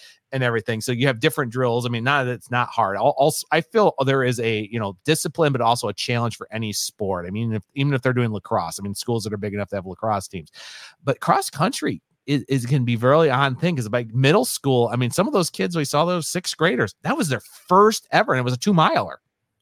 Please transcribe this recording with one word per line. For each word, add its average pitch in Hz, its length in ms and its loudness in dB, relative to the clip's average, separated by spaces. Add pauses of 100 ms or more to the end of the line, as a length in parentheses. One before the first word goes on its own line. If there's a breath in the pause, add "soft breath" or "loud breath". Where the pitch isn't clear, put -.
(340 loud breath)
and 131 100 -2
everything? 117 380 -2
So - 100 -2
you 123 160 0
have 120 140 0
different 135 320 0
drills. 120 320 0
I 120 40 -2
mean, 117 140 -4
not 139 220 2
that 123 80 -2
it's - 180 -12
not 123 180 0
hard. 101 280 0
Al-, 127 200 2
also, 147 340 2
I 160 100 2
feel 202 320 2 (120)
there 135 180 2
is 123 180 0
a, 107 300 -2
you 117 80 -4
know, 98 260 -6
discipline, 156 480 0
but 120 80 0
also 120 260 2
a 104 60 -4
challenge 117 440 -4
for - 140 -14
any 110 220 -6
sport. 92 520 -4
I 92 40 -10
mean, 110 240 -4
if, 107 100 -4 (120)
even 143 180 0
if 127 80 -2
they're 127 120 0
doing 120 200 0
lacrosse, 95 460 -4
I 98 40 -12
mean, 101 120 -6
schools 117 280 -4
that 104 100 -8
are 107 40 -6
big 101 160 -8
enough 101 160 -6
to 107 80 -8
have 90 80 -8
lacrosse 98 420 -4
teams, 80 240 -14 (520 loud breath)
but - 180 -2
cross 381 280 0
country 175 520 -4 (260)
is, 139 200 0
is, 131 200 0
can 127 180 2
be 120 100 0
very 139 360 4
on 131 260 0
thing, 170 180 -2
'cause 110 140 -4
by 120 240 -2
middle 147 320 4
school, 123 480 0
I - 20 0
mean, 123 160 0
some 190 160 2
of 302 60 -4
those 185 160 2
kids 180 260 -4
we 156 100 0
saw, 151 200 2
those 175 240 -2
sixth - 260 -6
graders, 175 460 0
that 247 160 -2
was 202 120 0
their 120 120 -2
first - 720 4
ever, 220 220 4
and 127 60 2
it 123 40 0
was 123 100 0
a 123 40 -2
two-miler. 156 600 2 (420)